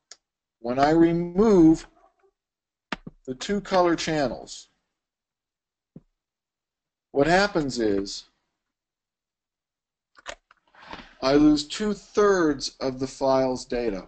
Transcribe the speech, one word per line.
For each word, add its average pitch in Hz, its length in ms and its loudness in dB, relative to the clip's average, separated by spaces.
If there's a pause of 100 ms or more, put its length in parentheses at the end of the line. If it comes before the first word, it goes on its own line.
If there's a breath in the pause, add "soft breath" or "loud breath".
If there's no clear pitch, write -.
(600)
When 123 200 -6
I 147 120 4
remove 170 960 4 (1400)
the 131 100 -10
two 202 240 -6
color 180 380 0
channels, 135 720 -6 (2500)
what 139 160 0
happens 170 520 -2
is 101 460 -4 (3000 loud breath)
I 131 120 0
lose 151 340 4
two-thirds 196 1120 -2
of 131 200 -6
the 131 80 -6
file's 131 580 -2
data. 110 420 -6